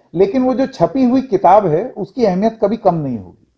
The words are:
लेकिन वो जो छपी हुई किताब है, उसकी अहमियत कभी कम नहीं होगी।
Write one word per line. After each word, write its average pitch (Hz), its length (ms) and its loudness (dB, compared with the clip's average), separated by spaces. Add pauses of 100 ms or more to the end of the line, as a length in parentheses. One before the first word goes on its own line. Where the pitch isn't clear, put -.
(140)
लेकिन 208 300 0
वो 254 100 0
जो 262 140 -2
छपी 262 360 -2
हुई 247 180 2
किताब 196 440 2
है, 180 260 -2
उसकी 214 340 -6
अहमियत 208 360 -2
कभी 214 160 -2
कम 180 180 0
नहीं 131 240 -6
होगी। 87 280 -20 (100)